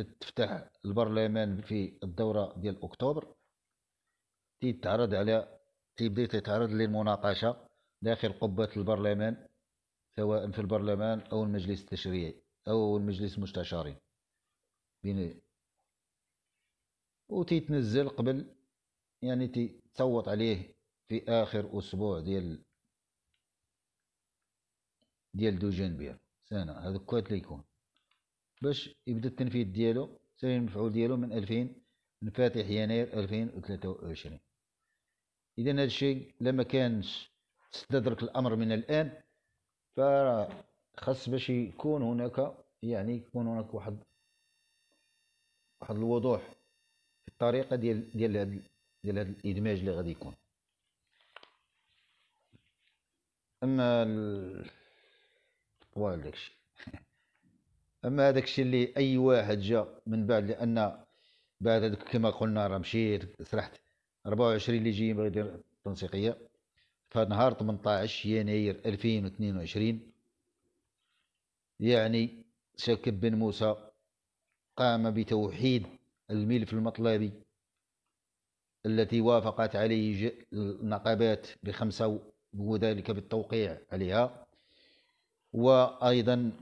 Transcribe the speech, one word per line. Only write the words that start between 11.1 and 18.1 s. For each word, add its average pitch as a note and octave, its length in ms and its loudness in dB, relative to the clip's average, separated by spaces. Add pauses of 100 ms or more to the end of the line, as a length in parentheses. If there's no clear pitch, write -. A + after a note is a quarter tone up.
أو G#2+ 240 -4
المجلس G2+ 380 -2
التشريعي F2+ 540 -6 (320)
أو G#2+ 300 2
المجلس G2+ 400 -4
المستشاري. F2 580 -6 (1080)
بين-، G2 380 -4 (1900)
وتيتنزل D3 800 2
قبل، C3+ 360 -2 (760)